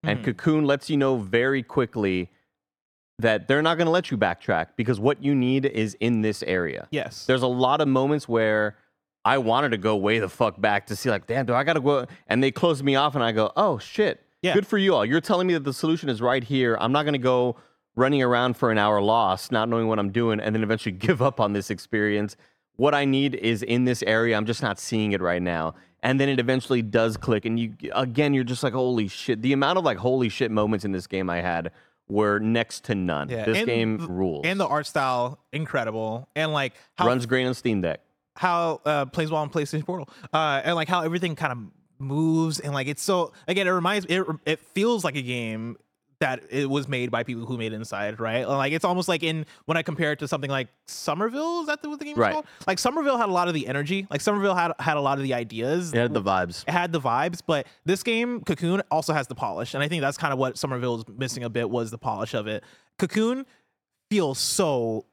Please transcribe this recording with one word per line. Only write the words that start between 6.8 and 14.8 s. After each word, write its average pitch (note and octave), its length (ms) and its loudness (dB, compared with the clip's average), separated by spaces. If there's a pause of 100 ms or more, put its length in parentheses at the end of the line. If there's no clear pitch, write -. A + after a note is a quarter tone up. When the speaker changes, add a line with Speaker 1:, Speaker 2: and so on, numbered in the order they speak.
Speaker 2:
Yes. - 360 -6
Speaker 1:
There's C3 160 4
a C3 40 2
lot B2+ 340 2
of D3 80 2
moments C3+ 400 2
where G#2+ 480 2 (480)
I B2+ 140 4
wanted B2+ 340 2
to A2+ 60 0
go G#2+ 180 2
way G#2 220 2
the G2 100 0
fuck G#2+ 320 0
back G2+ 260 2
to G#2 100 -6
see, B2+ 140 -2
like, G2+ 160 -2
"Damn, B2+ 200 -2
do A#2+ 80 0
I C3 80 2
gotta D#3 180 2
go?" C3 260 0 (220)
And A#2+ 140 2
they C3+ 80 4
close D#3+ 320 0
me C#3 140 2
off C#3 180 2
and C3+ 80 0
I A2+ 100 2
go, G#2+ 240 2
"Oh, F3 220 2
shit. - 460 -2 (180)
Speaker 2:
Yeah. E3+ 120 2
Speaker 1:
Good G3+ 120 4
for G#3+ 120 0
you F#3+ 160 4